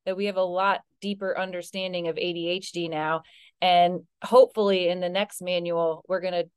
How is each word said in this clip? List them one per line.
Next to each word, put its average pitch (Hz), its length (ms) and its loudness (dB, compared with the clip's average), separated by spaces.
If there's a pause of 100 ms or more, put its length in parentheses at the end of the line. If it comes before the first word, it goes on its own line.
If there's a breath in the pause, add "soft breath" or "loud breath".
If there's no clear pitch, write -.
that 190 100 -4
we 202 100 -4
have 196 100 -4
a 185 80 2
lot 185 380 0 (180)
deeper 196 360 -6
understanding 180 680 -6
of 160 100 -4
A 175 160 -2
D 170 180 -4
H 185 200 -6
D 170 160 -6
now. 160 360 -4 (380 soft breath)
And 175 420 4 (200)
hopefully 202 680 4
in 180 120 0
the 180 80 -2
next 196 340 -4
manual, 170 640 -2
we're 180 140 -2
gonna 175 240 -2 (120)